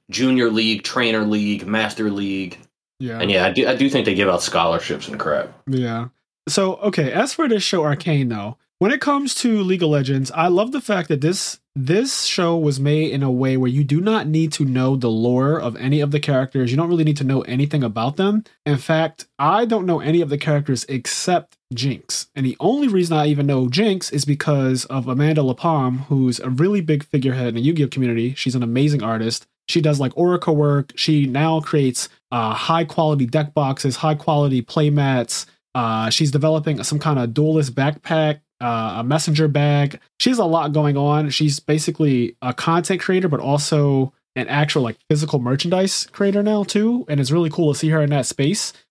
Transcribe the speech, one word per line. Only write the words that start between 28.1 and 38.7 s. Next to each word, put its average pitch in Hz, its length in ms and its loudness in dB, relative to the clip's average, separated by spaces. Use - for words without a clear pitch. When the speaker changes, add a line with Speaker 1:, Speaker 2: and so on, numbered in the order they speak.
Speaker 2:
She's 127 200 -4
an 123 80 0
amazing 135 400 0
artist. 113 420 -4
She 170 100 2
does, 147 200 2
like, 131 180 0
Oracle 175 380 2
work. 143 400 2
She 147 320 2
now 156 340 0
creates, 139 480 0
uh, 113 240 -2
high-quality 156 720 0
deck 147 260 -2
boxes, 135 440 -2
high-quality 147 640 0
play 151 260 0
mats. 135 560 0
Uh, 113 340 -2
she's 143 220 0
developing 147 520 0
some 151 140 -4
kind 147 220 0
of 120 140 -2
duelist 147 420 0
backpack, 151 640 0
uh, 113 380 -4